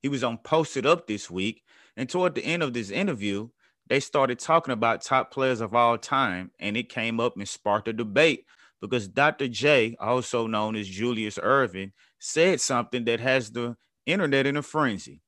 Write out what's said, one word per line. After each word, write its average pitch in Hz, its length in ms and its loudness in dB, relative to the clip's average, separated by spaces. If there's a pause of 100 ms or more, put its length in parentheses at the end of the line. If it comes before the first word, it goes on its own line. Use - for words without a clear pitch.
He 139 80 -2
was 135 160 -2
on 117 140 -2
Posted 151 480 0
Up 165 200 4
this 104 240 -6
week, 95 320 -4 (340)
and 131 120 -6
toward 180 260 0
the - 100 -4
end 170 180 0
of 135 100 -2
this 113 180 -4
interview, 107 600 -2 (380)
they 135 100 4
started 135 400 0
talking 160 340 2
about 117 300 0
top - 300 0
players 131 280 0
of 107 140 -6
all 120 240 4
time, 104 640 -2
and 104 160 -4
it 120 120 -4
came 113 300 -4
up 120 180 0
and 98 120 -10
sparked 104 400 -2
a 113 40 -4
debate 117 520 2 (360)
because 107 280 -4
Doctor 139 400 2
J, 117 500 2
also 120 480 -2
known 110 300 -2
as 104 100 -6
Julius 107 520 -4
Erving, 101 520 0 (300)
said 165 400 2
something 120 460 -2
that 117 120 2
has 123 320 0
the 120 260 -6 (300)
internet 143 400 2
in 139 100 0
a 147 60 -4
frenzy. 120 640 -2